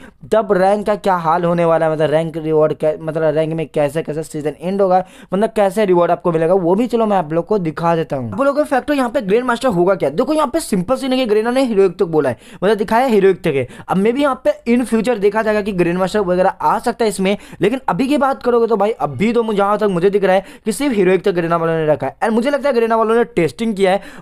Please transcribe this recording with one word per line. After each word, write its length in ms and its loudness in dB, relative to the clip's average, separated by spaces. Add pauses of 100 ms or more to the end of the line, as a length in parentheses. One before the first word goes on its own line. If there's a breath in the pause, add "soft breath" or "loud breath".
(320 loud breath)
तब 200 2
रैंक 340 2
का 100 0
क्या 200 0
हाल 280 0
होने 200 0
वाला 220 2
है, 60 0
मतलब 180 0
रैंक 260 -2
रिवॉर्ड 380 2
कै-, 260 -2
मतलब 340 -2
रैंक 180 0
में 160 -4
कैसे 340 -2
कैसे 200 -6
सीजन 380 -8
एंड 220 -4
होगा, 220 2 (280 loud breath)
मतलब 240 0
कैसे 280 2
रिवॉर्ड 260 4
आपको 220 0
मिलेगा, 240 2
वो 180 2
भी 120 0
चलो 200 0
मैं 100 0
आप 160 -2
लोग 140 -2
को 120 0
दिखा 380 -2
देता 200 -4
हूँ। 160 -6
आप 80 -6
लोगों 140 0
को 120 0
फैक्टर 280 -2
यहाँ 160 -2
पे 120 -2
ग्रैंड 220 0
मास्टर 240 -2
होगा 260 2
क्या? 160 -2
देखो 220 -2
यहाँ 160 0
पे 120 -2
सिंपल 360 -2
सीन 160 -4
है 60 0
कि 80 0
ग्रेना 240 0
ने 140 0
हीरोइक 340 2
तक 80 0
बोला 240 0
है, 80 -6 (160 loud breath)
मतलब 240 0
दिखाया 280 0
हीरोइक 360 2
तक 120 0
है। 120 -2 (220 loud breath)
अब 100 0
maybe 220 0
यहाँ 240 -2
पे 100 2 (140)
in 180 2
future 320 0
देखा 240 0
जाएगा 200 0
कि 120 -6
ग्रैंड 240 0
मास्टर 240 0
वगैरह 400 0
आ 160 2
सकता 260 -2
है 40 2
इसमें, 280 -2 (240 loud breath)
लेकिन 280 0
अभी 200 -2
की 100 2
बात 240 -2
करोगे 240 2
तो 100 2
भाई 240 2
अभी 320 -2
तो 100 2
मुझे, 140 -2
जहाँ 220 2
तक 120 0
मुझे 200 2
दिख 140 0
रहा 120 4
है 80 0 (200 loud breath)
कि 80 -2
सिर्फ 240 -2
हीरोइक 280 2
तक 80 0
ग्रेना 240 0
वालों 200 0
ने 100 -2
रखा 200 0
है। 120 -8
And 140 -2
मुझे 180 0
लगता 180 -2
है 60 0
ग्रेना 220 2
वालों 200 2
ने 100 4
टेस्टिंग 500 -2
किया 160 2
है। 80 0 (220 loud breath)